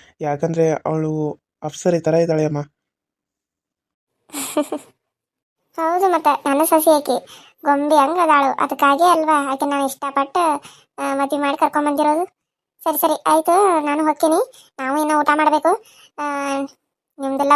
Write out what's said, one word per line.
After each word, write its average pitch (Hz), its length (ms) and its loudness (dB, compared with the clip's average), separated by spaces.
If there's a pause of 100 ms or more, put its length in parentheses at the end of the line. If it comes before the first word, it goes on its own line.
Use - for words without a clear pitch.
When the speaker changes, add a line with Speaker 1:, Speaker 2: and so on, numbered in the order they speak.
(220)
Speaker 1:
ಯಾಕಂದ್ರೆ 160 440 -2 (200)
ಅವಳು 156 260 -2 (520)
ಅಪ್ಸರೆ 170 360 -2
ಥರ 160 220 0
ಇದ್ದಾಳೆ 160 240 0
ಅಮ್ಮ. 147 160 -4 (1700)
Speaker 2:
<laughs> - 640 -8 (840)
ಹೌದು, 339 300 0
ಮತ್ತೆ 311 420 0
ನನ್ನ 277 140 2
ಸೊಸೆ 320 260 2
ಆಕಿ 285 360 0 (400)
ಗೊಂಬೆ 285 300 2
ಹಂಗ್ 302 240 2
ಅದಾಳು, 294 440 2
ಅದಕ್ಕಾಗಿ 277 400 0
ಅಲ್ವಾ 311 500 2
ಆಕೆ 269 120 -4
ನಾನು 285 200 -2
ಇಷ್ಟಪಟ್ಟು, 277 540 -4 (640)
ಆ, 277 140 -4
ಮದ್ವೆ 277 220 -2
ಮಾಡಿ 285 200 -2
ಕರ್ಕೊಂಡ್ 294 320 0
ಬಂದಿರೋದು. 302 360 0 (580)
ಸರಿ, 320 140 -2
ಸರಿ, 311 300 -2
ಆಯ್ತು, 330 580 2
ನಾನು 302 220 -2
ಹೋಗ್ತೀನಿ. 320 440 0 (280)
ನಾವು 269 220 -2
ಇನ್ನು 302 180 0
ಊಟ 294 160 0
ಮಾಡ್ಬೇಕು. 311 480 2 (340)
ಆ, 294 60 -8 (960)
ನಿಮ್ದೆಲ್ಲ 277 360 -2